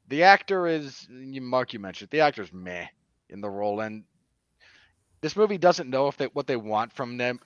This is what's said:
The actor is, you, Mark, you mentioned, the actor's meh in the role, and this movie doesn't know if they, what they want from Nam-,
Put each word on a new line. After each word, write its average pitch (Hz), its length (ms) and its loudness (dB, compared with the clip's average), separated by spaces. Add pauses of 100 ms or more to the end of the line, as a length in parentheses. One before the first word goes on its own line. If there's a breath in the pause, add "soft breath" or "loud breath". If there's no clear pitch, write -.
The 147 160 2
actor 190 440 6
is, 151 440 -4
you, 135 300 -12
Mark, 123 320 -2
you 113 60 -10
mentioned, 98 320 -12
the 151 100 2
actor's 110 320 2
meh 90 320 -10 (440)
in 98 120 -16
the 104 80 -6
role, 104 320 -2
and 107 220 -10 (1160 soft breath)
this 151 140 -4
movie 208 220 2
doesn't 170 320 4
know 135 180 2
if 139 80 -2
they, 143 120 -2
what 139 200 -6
they 135 80 0
want 107 380 -2
from 123 240 -8
Nam-, 123 280 -2